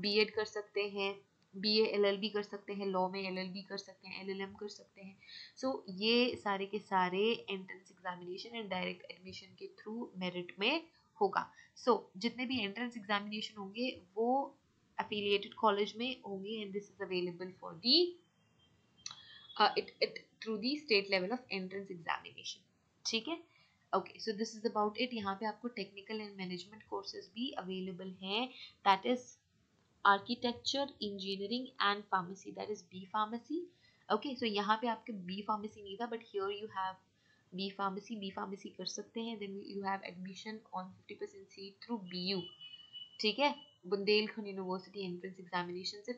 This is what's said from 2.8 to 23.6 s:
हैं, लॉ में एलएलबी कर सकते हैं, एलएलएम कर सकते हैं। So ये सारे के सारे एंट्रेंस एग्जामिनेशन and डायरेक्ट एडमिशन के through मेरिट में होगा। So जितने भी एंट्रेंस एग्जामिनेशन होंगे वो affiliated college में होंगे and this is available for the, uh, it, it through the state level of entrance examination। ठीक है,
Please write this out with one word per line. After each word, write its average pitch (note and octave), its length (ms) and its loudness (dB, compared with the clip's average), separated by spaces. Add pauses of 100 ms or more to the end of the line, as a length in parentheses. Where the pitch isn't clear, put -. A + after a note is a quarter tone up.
हैं, G3 60 -2
लॉ F#3 240 4
में G3 100 -4
एलएलबी F#3 480 -4
कर G3 80 -6
सकते F#3+ 320 -14
हैं, F#3 140 -12
एलएलएम G3 380 -4
कर G#3 80 -6
सकते - 320 -16
हैं। F#3+ 160 -14 (460)
So C4 100 0 (280)
ये A#3+ 440 6
सारे G3 300 2
के G#3+ 40 0
सारे F#3 440 4 (280)
एंट्रेंस F#3+ 400 -8
एग्जामिनेशन F#3 720 -8
and G3 100 -8
डायरेक्ट F3+ 400 -4
एडमिशन F#3 480 -14
के F#3+ 100 -12 (120)
through A3+ 260 -6 (140)
मेरिट F3+ 400 -2
में D4 220 4 (380)
होगा। G3 300 4 (340)
So A3+ 140 8 (260)
जितने A#3 220 0
भी B3 180 0
एंट्रेंस A#3+ 320 -4
एग्जामिनेशन G#3 640 -2
होंगे G#3+ 300 -2 (260)
वो A#3 140 4 (680)
affiliated G3+ 540 2 (120)
college G#3 340 6
में B3+ 120 0 (160)
होंगे G3+ 380 -6
and G3 120 -8
this G3+ 180 -4
is G3 140 -6
available F3+ 520 0
for F3+ 140 -10 (100)
the, C4+ 140 8 (1600)
uh, G#3+ 120 10 (120)
it, - 100 -12 (140)
it - 120 -10 (240)
through A3 220 -2
the C4 80 2 (140)
state G3+ 240 6
level G3 260 2
of - 220 -8
entrance F#3+ 360 -6
examination। - 720 -6 (400)
ठीक A3+ 220 0
है, E4 100 -4 (600)